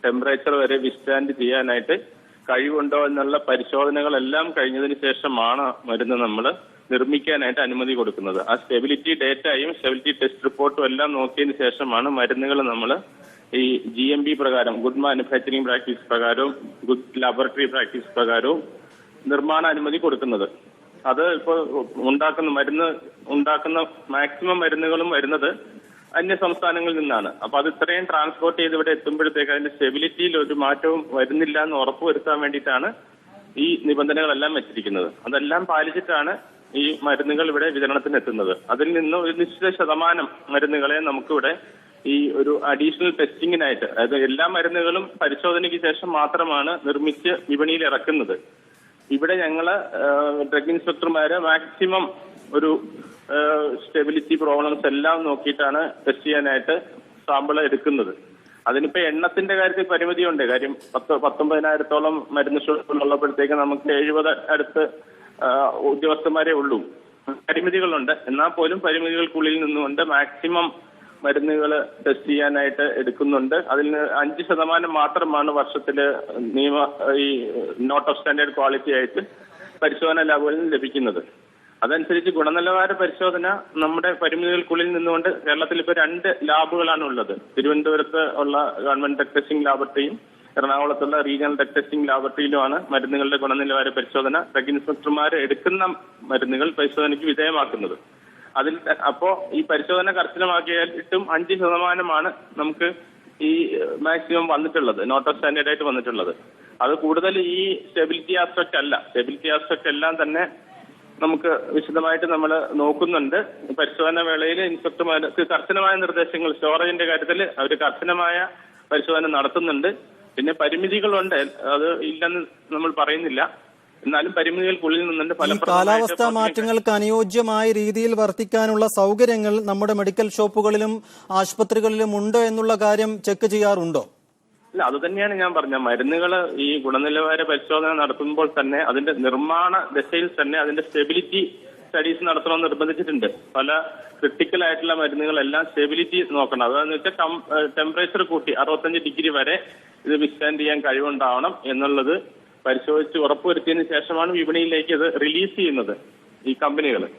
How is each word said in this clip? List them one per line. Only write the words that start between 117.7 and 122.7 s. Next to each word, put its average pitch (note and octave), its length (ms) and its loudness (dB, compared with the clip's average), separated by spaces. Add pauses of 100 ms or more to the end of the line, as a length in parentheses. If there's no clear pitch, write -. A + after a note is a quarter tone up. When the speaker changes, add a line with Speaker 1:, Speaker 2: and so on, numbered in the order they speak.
Speaker 1:
കർശനമായ F3 720 0 (440)
പരിശോധന D#3+ 340 0
നടത്തുന്നുണ്ട്. D#3 680 0 (420)
പിന്നെ C#3+ 160 0
പരിമിതികളുണ്ട്, F#3 800 0 (280)
അത് D3 380 0
ഇല്ലെന്ന് D#3+ 760 -6